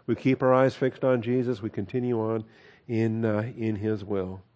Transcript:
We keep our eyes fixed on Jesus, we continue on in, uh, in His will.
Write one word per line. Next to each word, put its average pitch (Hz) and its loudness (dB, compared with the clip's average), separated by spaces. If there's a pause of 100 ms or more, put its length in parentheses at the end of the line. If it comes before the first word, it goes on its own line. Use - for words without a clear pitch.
We 117 0
keep 131 2
our 127 6
eyes 131 4
fixed 127 -2
on 127 2
Jesus, 120 -2
we 110 -6
continue 123 -2
on 110 -2 (420)
in, 113 0
uh, 110 0
in 110 -2
His 107 -4
will. 95 -4 (160)